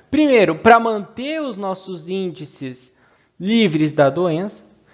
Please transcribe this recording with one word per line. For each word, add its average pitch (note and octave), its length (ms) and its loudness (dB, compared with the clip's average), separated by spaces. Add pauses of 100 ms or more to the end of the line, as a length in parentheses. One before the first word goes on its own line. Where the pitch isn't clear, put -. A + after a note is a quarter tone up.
Primeiro, B3 460 2
pra A3+ 240 6
manter A3+ 600 -6
os B3+ 160 -10
nossos F#3 500 -10
índices D#3 880 -10 (420)
livres E3+ 560 2
da D3 160 4
doença. F3 540 -4 (300)